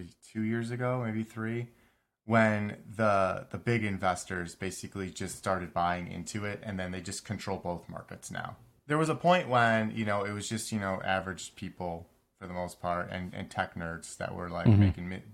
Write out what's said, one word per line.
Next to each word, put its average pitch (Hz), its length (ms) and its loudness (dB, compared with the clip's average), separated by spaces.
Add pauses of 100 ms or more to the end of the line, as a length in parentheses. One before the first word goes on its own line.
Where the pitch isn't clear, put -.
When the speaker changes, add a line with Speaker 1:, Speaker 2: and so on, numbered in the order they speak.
(320)
Speaker 1:
two 110 100 -2
years 117 300 0
ago, 123 340 0
maybe 110 180 0
three, 113 440 -4 (580)
when 107 520 4 (180)
the, 98 560 4
the 101 60 -6
big 117 260 2
investors 92 720 0
basically 92 540 -6
just 90 280 -8
started 92 360 -2
buying 90 380 0
into 95 340 -6
it, 101 180 -4
and 101 160 -4
then 92 120 -4
they 92 100 -6
just 95 240 -8
control 98 320 -4
both 87 320 -6
markets - 420 -12
now. - 240 -8 (320)
There 147 100 2
was 156 120 2
a 151 60 2
point 170 340 4
when, 113 420 4
you 110 140 -2
know, 101 180 2
it 101 80 -4
was 104 180 -6
just, 110 220 -4
you 110 80 0
know, 95 240 0
average 95 520 -2
people 87 520 -8 (320)
for 95 80 -12
the 90 60 -8
most 90 280 -6
part, 87 300 -2
and, 90 220 -6
and 95 160 -8
tech - 260 -4
nerds 82 420 -8
that 98 160 -6
were, 90 160 -8
like, 87 180 -2
Speaker 2:
Mm-hmm. 104 120 10
Speaker 1:
making 92 340 4
a 95 80 -10 (120)